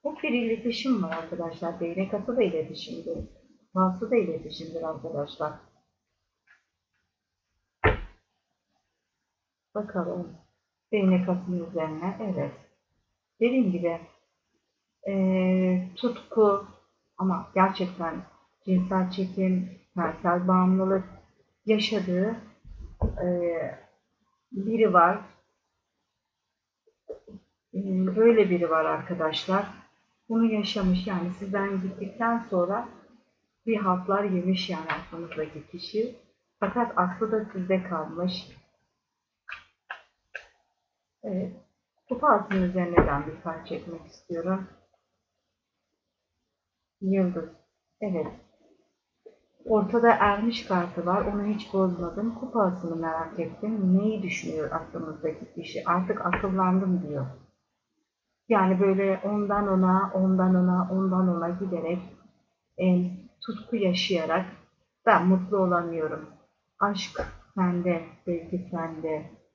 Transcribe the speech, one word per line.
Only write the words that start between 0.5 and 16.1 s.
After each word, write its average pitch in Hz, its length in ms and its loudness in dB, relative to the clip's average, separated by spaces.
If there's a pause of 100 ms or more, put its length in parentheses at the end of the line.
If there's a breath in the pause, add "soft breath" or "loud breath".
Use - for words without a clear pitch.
var 160 200 -4
arkadaşlar. 170 560 -6
Değnek 175 340 -4
atı 233 240 -4
da 233 60 4
iletişimdi. 165 840 -6 (440)
Kupası 185 380 0
da 247 40 2
iletişimdir 160 680 -4
arkadaşlar. 151 720 -6 (4000)
Bakalım. 180 520 -4 (640)
Değnek 185 380 4
atının 180 400 -4
üzerine. 160 520 -4
Evet. 143 300 -4 (880)
Dediğim 240 320 4
gibi, 170 300 -2 (1040)
e, 185 880 2
tutku 208 720 2 (520)